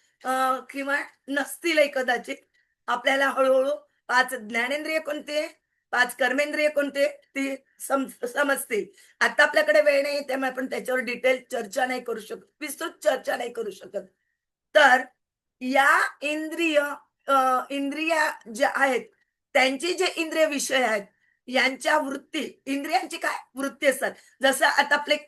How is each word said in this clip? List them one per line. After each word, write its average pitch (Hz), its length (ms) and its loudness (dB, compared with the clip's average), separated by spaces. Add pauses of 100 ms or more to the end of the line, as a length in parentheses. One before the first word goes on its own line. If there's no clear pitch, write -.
(240)
अ, 262 360 0 (100)
किंवा 277 260 -4 (320)
नसतीलही 302 640 0
कदाचित. 254 420 -2 (500)
आपल्याला 269 420 0
हळूहळू 262 420 2 (380)
पाच 254 260 2
ज्ञानेंद्रिय 247 640 -4
कोणते, 302 640 -6 (300)
पाच 247 260 0
कर्मेंद्रिय 294 520 0
कोणते, 285 400 0
ती 269 480 -6 (320)
सम-, 262 380 -4
समजतील. 254 580 -2 (360)
आता 240 220 2
आपल्याकडे 302 380 4
वेळ 285 220 4
नाही, 285 180 -4
त्यामुळे 262 300 -4
आपण 262 160 -6
त्याच्यावर 247 340 -4
डिटेल 247 420 0 (100)
चर्चा 247 340 -2
नाही 254 180 -6
करू 226 160 -6
शकत, 202 260 -14 (140)
विस्तृत 302 300 -8 (140)
चर्चा 262 320 0
नाही 240 160 -8
करू 226 180 -8
शकत. 190 360 -12 (680)
तर 262 280 8 (580)
या 277 480 4 (120)
इंद्रिय, 311 640 0 (440)
अ, 262 340 4 (100)
इंद्रिया 302 640 0 (220)
ज्या 269 200 2
आहेत, 262 260 -2 (520)
त्यांचे 269 400 0
जे 349 140 0 (100)
इंद्रिय 311 300 0
विषय 269 360 -2
आहेत, 214 200 0 (440)
यांच्या 262 520 0
वृत्ती, 277 680 -6
इंद्रियांची 311 500 -4
काय 311 200 -4 (180)
वृत्ती 269 320 -4
असतात, 254 240 2 (320)
जसं 262 240 4
आता 285 280 2
आपले 294 220 0 (120)